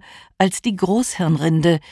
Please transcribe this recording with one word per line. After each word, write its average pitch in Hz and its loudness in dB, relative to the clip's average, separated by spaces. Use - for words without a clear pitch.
als 190 -2
die 208 -2
Großhirnrinde, 165 0